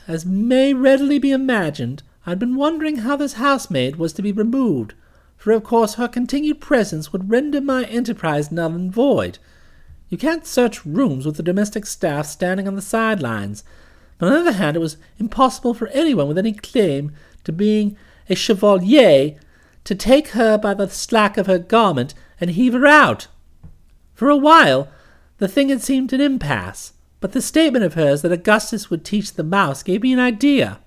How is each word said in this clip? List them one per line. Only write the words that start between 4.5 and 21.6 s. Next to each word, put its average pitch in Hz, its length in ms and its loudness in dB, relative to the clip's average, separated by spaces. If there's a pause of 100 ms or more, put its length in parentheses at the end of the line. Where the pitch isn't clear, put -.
for 214 160 -2
of 220 100 2
course 226 320 0
her 240 140 -4
continued 285 520 -4
presence 190 520 -2
would 190 180 -6
render 285 300 0
my 262 240 -2
enterprise 196 680 -4
null 165 220 -4
and 180 200 -6
void. 202 460 0 (680)
You 175 100 -8
can't 311 280 -4
search 240 380 -2
rooms 151 400 -2
with 151 120 -4
the 170 60 -8
domestic 202 440 -4
staff 151 400 -4
standing 190 400 -4
on 196 80 -6
the 196 80 -8
sidelines. 123 800 -4 (560)
But 170 100 0
on 240 40 4
the 320 80 4
other 349 120 0
hand, 165 240 -2
it 165 40 -2
was 156 160 -4 (220)
impossible 240 560 -2
for 220 140 -8
anyone 262 380 0
with 156 120 -2
any 185 140 0
claim 147 600 -2 (320)
to 160 80 -6
being 208 440 0 (340)
a 185 40 2
chevalier 190 1000 4 (480)
to 202 100 -6
take 269 340 2
her 220 280 2
by 208 180 -2
the 196 140 -2
slack 208 480 -2
of 190 100 0
her 185 120 2
garment 175 560 0 (260)